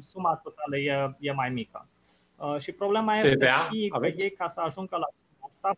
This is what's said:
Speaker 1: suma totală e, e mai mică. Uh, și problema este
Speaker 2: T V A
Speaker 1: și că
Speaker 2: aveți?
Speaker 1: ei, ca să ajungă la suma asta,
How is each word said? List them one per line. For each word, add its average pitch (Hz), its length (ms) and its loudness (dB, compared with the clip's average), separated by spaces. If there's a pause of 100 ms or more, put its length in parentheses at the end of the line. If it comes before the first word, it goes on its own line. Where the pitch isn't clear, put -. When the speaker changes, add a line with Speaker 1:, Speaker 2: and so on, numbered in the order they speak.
Speaker 1:
suma 175 340 -2
totală 151 420 -8
e, 139 420 0
e 143 140 -4
mai 131 180 0
mică. - 360 -8 (500)
Uh, 147 220 -4
și 139 140 -8
problema 214 440 2
este 214 200 6
Speaker 2:
T - 20 2
V 135 40 4
A 135 300 4
Speaker 1:
și 208 160 -2
că - 80 -2
Speaker 2:
aveți? 160 260 0
Speaker 1:
ei, 196 80 0
ca 175 180 -6
să 175 120 -8
ajungă 175 360 -4
la 160 100 -2
suma - 420 -14
asta, - 300 -4